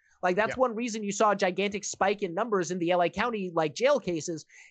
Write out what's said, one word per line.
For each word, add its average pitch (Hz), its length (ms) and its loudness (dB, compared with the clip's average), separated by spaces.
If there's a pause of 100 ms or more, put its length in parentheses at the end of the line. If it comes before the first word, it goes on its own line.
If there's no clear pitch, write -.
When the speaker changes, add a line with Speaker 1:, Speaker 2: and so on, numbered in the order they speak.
(240)
Speaker 1:
Like, 180 140 2
that's 220 140 2
Speaker 2:
Yeah. 254 100 -4
Speaker 1:
one 240 140 2
reason 226 280 -4
you 202 80 -2
saw 208 200 4
a 202 40 2
gigantic 196 480 0
spike 202 400 0
in 170 100 -4
numbers 190 380 0
in 185 80 -4
the 170 100 0
L 180 140 4
A 170 60 2
County, 202 440 -2
like, 160 220 0
jail 254 240 2
cases, 165 460 -6 (260)